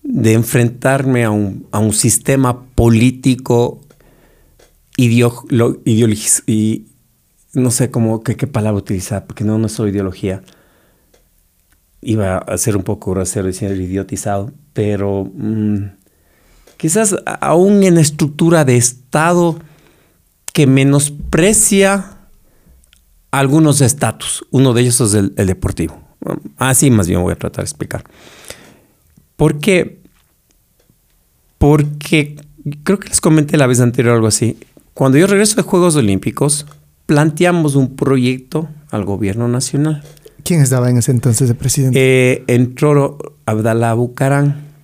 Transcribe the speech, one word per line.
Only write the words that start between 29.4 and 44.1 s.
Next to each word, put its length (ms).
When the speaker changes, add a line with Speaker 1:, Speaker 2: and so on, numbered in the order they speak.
Speaker 1:
qué? 400
Porque 800
creo 160
que 100
les 120
comenté 360
la 100
vez 120
anterior 360
algo 120
así. 300
Cuando 240
yo 100
regreso 280
de 80
Juegos 320
Olímpicos, 720
planteamos 720
un 200
proyecto 720
al 140
gobierno 420
nacional. 560
Speaker 2:
¿Quién 180
estaba 280
en 80
ese 140
entonces 360
de 80
presidente? 440
Speaker 1:
Eh, 480
entró 680
Abdalá 480
Bucarán. 720